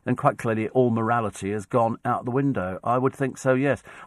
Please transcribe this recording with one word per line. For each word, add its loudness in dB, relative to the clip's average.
then 0
quite 0
clearly -2
all 4
morality -2
has -6
gone 0
out -2
the -4
window." 0
I 2
would 0
think -4
so, 2
yes. 0